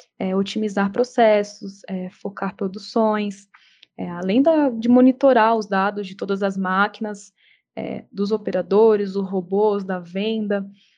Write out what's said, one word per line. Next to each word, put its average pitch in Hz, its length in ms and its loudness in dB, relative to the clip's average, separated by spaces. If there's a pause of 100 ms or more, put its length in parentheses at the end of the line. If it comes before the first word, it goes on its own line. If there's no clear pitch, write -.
(200)
é, 190 160 -2
otimizar 196 560 -2
processos, 208 960 0
é, 185 220 -8
focar 196 440 -10
produções, 208 960 -4 (480)
é, 180 120 -10
além 185 320 0
da, 294 300 4
de 226 180 -4
monitorar 247 680 6
os 220 100 -4
dados 202 400 -2
de 185 80 -14
todas 196 300 -4
as 196 120 -2
máquinas, 202 760 -4 (420)
é, - 380 -8
dos 196 180 -4
operadores, 202 840 2
dos 196 140 -4
robôs, 196 540 -2
da 185 160 -6
venda. 202 680 -4 (300)